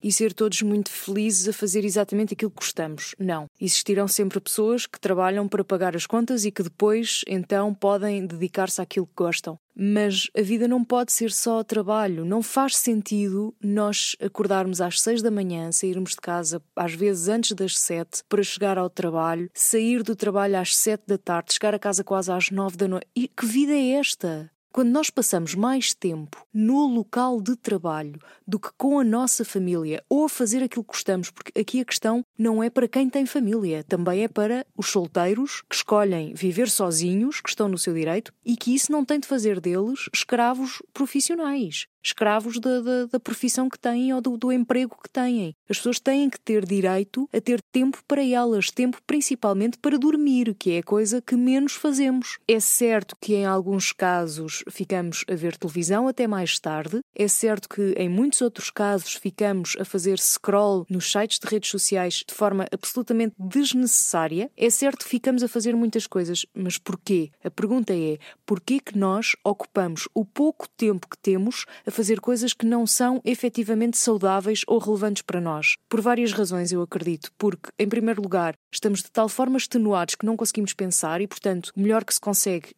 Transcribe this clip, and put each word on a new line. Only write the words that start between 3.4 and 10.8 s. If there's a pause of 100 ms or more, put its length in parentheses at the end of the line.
Existirão
sempre
pessoas
que
trabalham
para
pagar
as
contas
e
que
depois,
então,
podem
dedicar-se
àquilo
que
gostam. (200)
Mas
a
vida
não